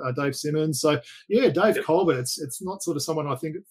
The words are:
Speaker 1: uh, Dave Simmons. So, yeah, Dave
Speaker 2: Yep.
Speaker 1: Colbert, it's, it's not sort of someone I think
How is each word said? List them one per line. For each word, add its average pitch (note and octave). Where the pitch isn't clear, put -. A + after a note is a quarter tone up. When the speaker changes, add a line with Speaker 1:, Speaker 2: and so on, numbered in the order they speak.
Speaker 1:
uh, B2+
Dave C#3+
Simmons. D#3
So, D3
yeah, A3+
Dave F3+
Speaker 2:
Yep. -
Speaker 1:
Colbert, D#3+
it's, B2
it's C#3+
not F#3
sort D3+
of C#3
someone D3+
I C#3
think D#3